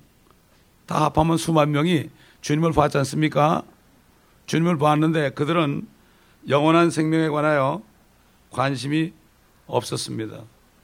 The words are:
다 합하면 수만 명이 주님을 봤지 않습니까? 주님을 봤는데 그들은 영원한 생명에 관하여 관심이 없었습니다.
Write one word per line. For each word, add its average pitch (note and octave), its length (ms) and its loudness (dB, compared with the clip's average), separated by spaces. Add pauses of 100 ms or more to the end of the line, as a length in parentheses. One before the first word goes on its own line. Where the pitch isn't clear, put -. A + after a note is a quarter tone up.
(880)
다 D#3 180 0
합하면 D#3+ 320 2
수만 D#3 340 2
명이 D3 380 0 (320)
주님을 D#3+ 320 0
봤지 D3 240 2
않습니까? D3 680 0 (840)
주님을 E3 300 0
봤는데 D3+ 540 2
그들은 D3+ 560 -2 (640)
영원한 D#3+ 400 4
생명에 D#3+ 400 0
관하여 D3 520 0 (680)
관심이 C#3 640 -2 (540)
없었습니다. A2+ 760 -6 (420)